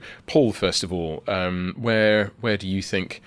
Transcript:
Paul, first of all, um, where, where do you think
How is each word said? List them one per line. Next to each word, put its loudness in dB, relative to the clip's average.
Paul, 4
first -2
of -6
all, -4
um, -2
where, 2
where 2
do -8
you -2
think -4